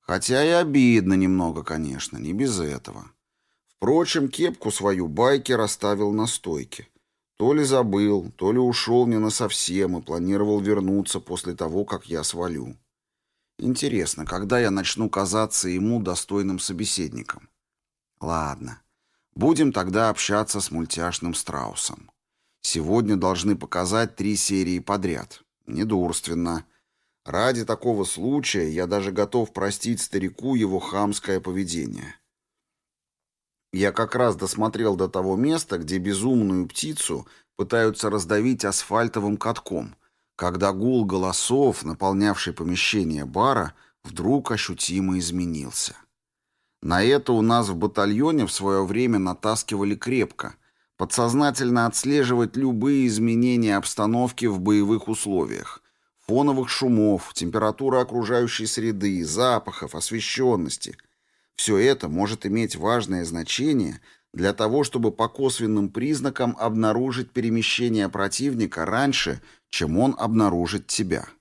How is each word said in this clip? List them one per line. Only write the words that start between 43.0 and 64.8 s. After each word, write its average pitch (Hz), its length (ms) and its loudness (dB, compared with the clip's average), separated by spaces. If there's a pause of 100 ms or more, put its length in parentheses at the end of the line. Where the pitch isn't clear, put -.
бара, 101 480 0 (300)
вдруг 123 480 -2
ощутимо 92 680 -2
изменился. 85 760 -4 (840)
На 90 220 2
это 135 300 4
у 110 80 4
нас 113 280 4
в 92 60 -2
батальоне 104 720 2
в 90 60 -6
свое 98 340 0
время 110 340 2
натаскивали 101 760 -2
крепко. - 600 -4 (400)
Подсознательно 123 880 2
отслеживать 123 680 2
любые 131 520 2
изменения 117 720 2
обстановки 117 680 0
в 101 140 0
боевых 104 480 2
условиях, 80 760 -4 (420)
фоновых 131 440 2
шумов, 107 640 2
температуры 110 680 0
окружающей 120 640 0
среды, 101 600 -2
запахов, 101 720 -2
освещенности. 110 1000 -2 (580)
Все 107 220 2
это 120 300 4
может 101 380 -2
иметь 107 300 0
важное 92 500 0
значение 87 760 -2 (340)
для 98 200 2
того, 113 300 2